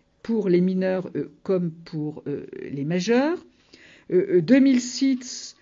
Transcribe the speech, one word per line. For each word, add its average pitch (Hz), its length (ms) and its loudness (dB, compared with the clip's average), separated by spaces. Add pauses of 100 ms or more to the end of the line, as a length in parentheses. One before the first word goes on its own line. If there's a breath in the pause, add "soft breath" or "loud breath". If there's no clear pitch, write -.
(220 soft breath)
pour 220 260 -2
les 175 140 4
mineurs, 185 540 0
euh, 147 160 -6 (120)
comme 180 280 -2
pour, 151 560 -10
euh, 143 180 -8 (260)
les 143 140 -6
majeurs. 233 580 0 (680 loud breath)
Euh, 180 260 2
euh, 180 40 4
deux 240 180 6
mille 262 200 4
six, - 840 -4